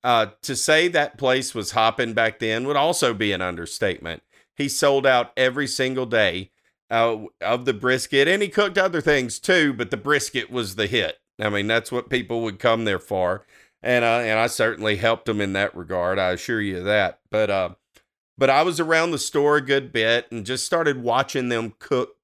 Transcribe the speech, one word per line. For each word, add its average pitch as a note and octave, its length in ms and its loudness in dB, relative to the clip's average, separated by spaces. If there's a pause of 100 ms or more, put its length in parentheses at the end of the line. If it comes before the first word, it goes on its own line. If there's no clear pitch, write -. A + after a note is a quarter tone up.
Uh, A#2 260 2 (120)
to C3+ 160 -8
say D#3+ 320 2
that D3 300 0
place C3 360 0
was G#2 180 -6
hopping A2+ 420 0
back A2+ 240 0
then A2+ 280 -2
would D3 100 -2
also D3 360 2
be G#2 200 -2
an F#2 100 -2
understatement. F2 800 -6 (340)
He C#3+ 100 -4
sold C#3 400 2
out B2 300 2
every C3 300 0
single C3 400 -4
day, F#2+ 460 0 (380)
uh, A2+ 360 0 (160)
of B2 240 -2
the C3 80 0
brisket, C3 540 2
and G3 120 2
he G3+ 80 -2
cooked G3 300 0
other F3+ 240 0
things, C3 360 0
too, D#3 360 2
but A2+ 160 -6
the B2 80 -4
brisket C3+ 520 -2
was A2 260 -6
the G#2+ 100 0
hit. F#2+ 320 -2 (220)
I G#2+ 80 -2
mean, G2+ 180 -2
that's A2+ 240 0
what B2 200 -4
people A#2 320 -2
would G#2 160 -4
come A2+ 260 2
there G2 140 0
for. F#2 480 -2 (360)
And, A#2+ 220 2
uh, A#2 140 2
and A2 200 0
I A#2 80 2
certainly G#2+ 500 0
helped A2+ 280 0
them G#2 160 -2
in G2 140 -2
that G2 200 -2
regard. F2+ 440 -2
I F#2 140 2
assure A2+ 280 -4
you F#2+ 240 -4
that. G2+ 360 0 (100)
But, G#2+ 200 0
uh, F#2 200 0 (680)
but C3+ 140 2
I C#3 120 4
was E3+ 160 0
around E3 320 2
the D3 80 -2
store D3 380 2
a C#3+ 80 0
good C#3 280 0
bit A#2 380 0
and A2+ 140 -10
just B2+ 220 -6
started D3+ 360 0
watching B2 460 -2
them A2+ 300 -4
cook - 440 -4